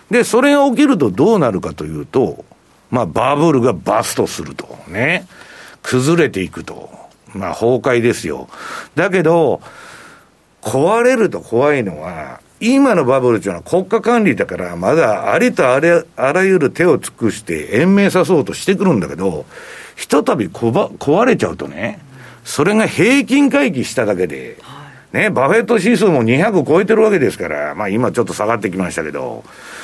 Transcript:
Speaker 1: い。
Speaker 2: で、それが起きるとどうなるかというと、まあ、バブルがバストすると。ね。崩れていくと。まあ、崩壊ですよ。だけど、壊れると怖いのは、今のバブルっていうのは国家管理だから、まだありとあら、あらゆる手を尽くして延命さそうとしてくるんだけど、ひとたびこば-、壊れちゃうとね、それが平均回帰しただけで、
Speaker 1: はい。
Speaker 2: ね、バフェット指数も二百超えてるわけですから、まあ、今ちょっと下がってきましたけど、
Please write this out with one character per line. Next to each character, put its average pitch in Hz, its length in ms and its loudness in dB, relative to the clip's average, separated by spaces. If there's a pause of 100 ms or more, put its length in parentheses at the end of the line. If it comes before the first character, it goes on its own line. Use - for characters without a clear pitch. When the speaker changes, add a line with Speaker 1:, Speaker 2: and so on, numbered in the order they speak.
Speaker 1:
い。 - 40 -2
Speaker 2:
で、 240 100 4
そ - 180 2
れ 285 140 4
が 285 100 4
起 262 100 0
き 294 120 4
る 254 100 4
と 120 140 0
ど 151 240 2
う 196 40 2
な 131 100 2
る 92 120 -2
か 80 120 -8
と 80 120 -10
い 78 160 -8
う 71 40 -10
と、 - 380 -2 (460)
ま 123 120 0
あ、 107 40 0
バ 117 300 0
ブ 156 180 2
ル 127 80 2
が 113 120 2
バ 104 300 -2
ス - 120 -6
ト 117 120 0
す - 140 -10
る 71 140 -12
と。 - 220 -16 (100)
ね。 131 400 -4 (540)
崩 139 420 2
れ 127 60 2
て 95 120 -4
い 82 80 -4
く 80 140 -14
と。 - 260 -16 (440)
ま 95 180 -8
あ、 - 20 -6
崩 120 240 0
壊 120 240 0
で 113 120 2
す - 140 -8
よ。 65 200 -10 (480)
だ 180 140 0
け 180 140 0
ど、 160 380 2 (1000)
壊 160 420 0
れ 254 120 4
る 226 140 0
と 92 100 -8
怖 131 360 0
い 127 80 -2
の 80 180 -8
は、 80 380 -12 (200)
今 262 360 4
の 160 80 2
バ 131 160 2
ブ 123 120 2
ル 113 60 2
っ - 20 -2
て 85 80 -6
い - 20 -2
う - 40 -4
の 85 40 -8
は 80 60 -14
国 185 220 -2
家 220 140 -2
管 226 240 2
理 147 120 2
だ - 100 -2
か 92 100 -8
ら、 87 200 -8
ま 95 200 0
だ 104 380 2
あ 165 60 2
り 247 140 2
と 135 200 2
あ 135 60 2
ら、 170 240 4 (120)
あ 131 160 0
ら 180 120 0
ゆ 190 160 4
る 135 100 2
手 156 160 0
を 156 120 4
尽 - 140 -8
く 110 200 -2
し - 100 -10
て 78 320 -8
延 170 200 4
命 196 160 4
さ 180 140 2
そ 151 160 2
う 123 60 0
と 95 80 -8
し - 120 -10
て 190 100 2
く 196 100 -2
る 175 80 4
ん 107 60 2
だ 80 80 -4
け 71 80 -10
ど、 82 300 -4 (500)
ひ - 120 -14
と 277 160 2
た 226 120 0
び 110 120 -2
こ 117 240 -2
ば-、 180 180 0
壊 180 360 0
れ 247 100 2
ち - 80 -2
ゃ 90 60 -2
う - 80 -10
と 73 100 -8
ね、 78 320 -10 (460)
そ - 180 -4
れ 208 120 2
が 220 120 2
平 240 380 2
均 277 240 2
回 277 240 0
帰 123 100 -4
し - 120 -8
た 120 100 0
だ 101 100 0
け 87 120 -2
で、 65 340 -12
Speaker 1:
は - 220 -20 (300)
い。 101 40 -2
Speaker 2:
ね、 202 120 0
バ 131 180 0
フ 185 80 2
ェ 233 60 4
ッ - 40 -4
ト 233 140 0
指 226 180 2
数 214 80 2
も 147 180 4
二 117 140 2
百 185 260 2
超 160 160 4
え 202 60 2
て 220 100 2
る 220 60 2
わ 220 100 4
け 185 80 2
で 113 120 2
す - 60 -12
か 87 100 -8
ら、 73 280 -6
ま 104 100 -6
あ、 98 40 -6
今 107 220 0
ち 117 80 -4
ょ - 20 0
っ 104 40 0
と 90 80 -8
下 104 120 -4
が 113 100 0
っ 107 40 -6
て 101 100 -4
き 90 80 -6
ま 90 140 -4
し - 40 -10
た 82 80 -6
け 76 80 -8
ど、 67 320 -10 (400)